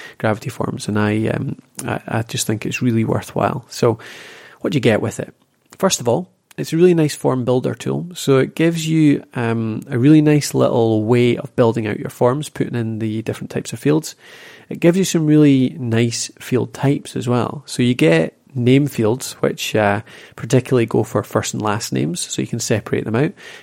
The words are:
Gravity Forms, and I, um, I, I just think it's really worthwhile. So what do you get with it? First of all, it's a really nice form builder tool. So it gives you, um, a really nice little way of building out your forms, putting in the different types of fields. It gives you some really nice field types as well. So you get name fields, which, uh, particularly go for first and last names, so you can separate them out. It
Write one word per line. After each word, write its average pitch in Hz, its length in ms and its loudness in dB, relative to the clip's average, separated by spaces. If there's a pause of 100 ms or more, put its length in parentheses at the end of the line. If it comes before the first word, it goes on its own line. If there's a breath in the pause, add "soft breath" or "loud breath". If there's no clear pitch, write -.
(200 loud breath)
Gravity 110 320 -4
Forms, - 360 -6
and 104 120 -2
I, 107 300 0
um, 120 280 -4 (260)
I, - 240 -6
I 113 140 -2
just - 240 -8
think 107 220 -4
it's - 160 -6
really 113 200 2
worthwhile. - 640 -4
So 117 280 0 (640 loud breath)
what - 100 -4
do 160 60 -2
you 120 40 0
get 107 200 2
with 110 180 -6
it? - 140 -12 (460)
First 190 200 0
of 120 80 -6
all, 143 240 0 (260)
it's - 140 -8
a 160 60 0
really 175 160 6
nice 156 220 2
form 127 280 -2
builder 127 300 0
tool. 147 400 -6
So 139 240 2
it - 180 0
gives 165 320 0
you, 151 360 4 (100)
um, 117 560 -2
a 139 80 -2
really 147 240 6
nice 151 320 2
little 113 500 2
way 120 340 2
of - 180 -12
building 113 320 2
out 107 120 -4
your 135 120 -10
forms, 135 380 0
putting - 260 -6
in 113 240 -4
the 110 240 -4
different - 280 -8
types - 220 -8
of 113 60 -12
fields. 151 360 0 (540 loud breath)
It - 100 -10
gives 170 180 4
you 190 60 2
some 165 220 0
really 147 520 4
nice 117 640 -2
field 117 340 -2
types - 420 -2
as 117 120 -6
well. 123 380 -2
So - 180 -4
you 123 100 2
get 160 460 2 (160)
name 131 320 4
fields, 117 540 -2
which, - 340 -2
uh, 104 260 2 (360 loud breath)
particularly 123 480 2
go 117 180 0
for 107 200 -2
first - 300 -4
and 110 80 -6
last 107 300 -4
names, 143 300 -4
so - 200 -6
you 131 60 -6
can 120 140 -6
separate - 420 -2
them 110 140 -2
out. 139 80 2
It 202 100 -4 (280 loud breath)